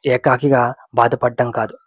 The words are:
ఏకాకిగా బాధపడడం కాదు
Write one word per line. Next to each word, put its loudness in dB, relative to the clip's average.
ఏకాకిగా 2
బాధపడడం 0
కాదు -6